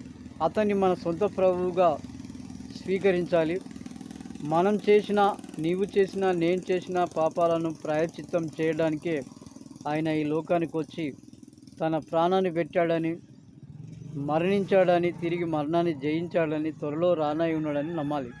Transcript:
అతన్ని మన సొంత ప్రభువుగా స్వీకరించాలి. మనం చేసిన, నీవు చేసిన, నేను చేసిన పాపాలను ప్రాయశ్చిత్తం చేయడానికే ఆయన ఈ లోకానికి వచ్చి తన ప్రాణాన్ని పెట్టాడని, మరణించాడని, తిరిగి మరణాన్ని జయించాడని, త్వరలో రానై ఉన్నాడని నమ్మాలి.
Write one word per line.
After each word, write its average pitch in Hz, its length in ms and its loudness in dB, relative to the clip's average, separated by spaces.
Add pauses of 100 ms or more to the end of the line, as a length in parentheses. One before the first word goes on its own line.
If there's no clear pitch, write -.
(420)
అతన్ని 208 320 2
మన 190 200 4
సొంత 170 300 -2 (120)
ప్రభువుగా 180 520 4 (880)
స్వీకరించాలి. 180 800 2 (960)
మనం 185 220 4 (140)
చేసిన, 208 320 4 (380)
నీవు 175 260 0
చేసిన, 190 480 0
నేను 175 380 2
చేసిన 180 340 -2
పాపాలను 165 720 2
ప్రాయశ్చిత్తం 160 680 -2 (160)
చేయడానికే 160 640 0 (640)
ఆయన 156 200 0
ఈ 156 160 0
లోకానికి 160 520 0
వచ్చి 160 300 -4 (720)
తన 160 180 0
ప్రాణాన్ని 175 540 2
పెట్టాడని, 165 600 0 (1160)
మరణించాడని, 175 840 4
తిరిగి 170 320 -4
మరణాన్ని 165 500 0
జయించాడని, 156 760 -2
త్వరలో 156 420 0
రానై 156 400 0
ఉన్నాడని 151 400 -2
నమ్మాలి. 143 460 -4